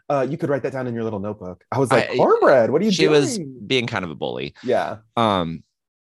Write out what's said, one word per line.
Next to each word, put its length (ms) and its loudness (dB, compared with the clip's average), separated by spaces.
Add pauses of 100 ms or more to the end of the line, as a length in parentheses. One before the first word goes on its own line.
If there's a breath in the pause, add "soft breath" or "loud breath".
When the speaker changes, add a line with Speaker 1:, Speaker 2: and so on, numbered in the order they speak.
Speaker 1:
"Uh, 180 0
you 100 -6
could 120 -4
write 140 -2
that 100 -4
down 140 -6
in 80 -6
your 80 -4
little 160 -6
notebook." 520 -10
I 80 -2
was 120 2
like, 180 2
Speaker 2:
I, 80 -4
Speaker 1:
"Cornbread, 540 4
what 100 2
are 40 0
you 60 2
Speaker 2:
she 120 2
Speaker 1:
doing?" 80 4 (100)
Speaker 2:
was 180 -2 (280)
being 200 0
kind 160 -4
of 80 -8
a 40 -10
bully. 480 -8
Speaker 1:
Yeah. 340 -2 (200)
Speaker 2:
Um, 460 0 (540)